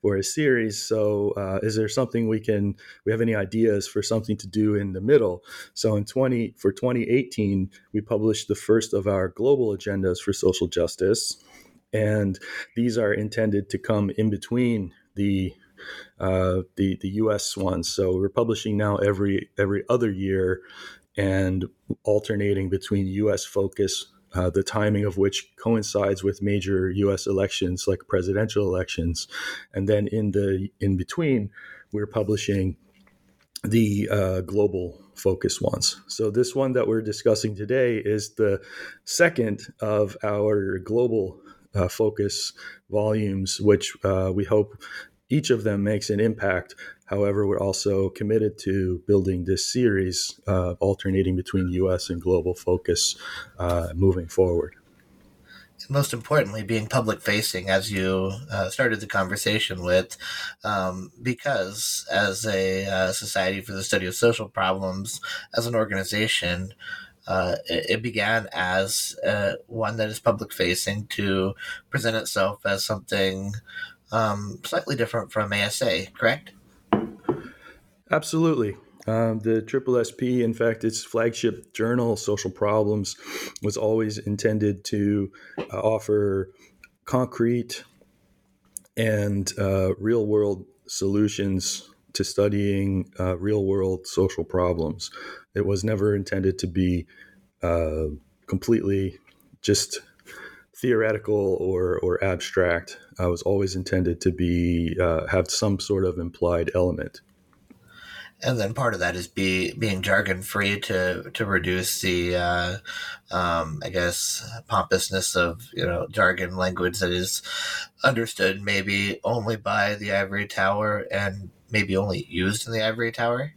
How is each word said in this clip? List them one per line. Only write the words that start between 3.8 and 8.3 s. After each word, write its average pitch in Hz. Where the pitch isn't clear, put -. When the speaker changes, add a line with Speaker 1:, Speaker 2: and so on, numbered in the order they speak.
Speaker 1:
for 107
something 110
to 101
do 107
in 98
the 92
middle? 107
So 107
in 101
twenty, 123
for 98
twenty 123
eighteen, 98
we 107
published 107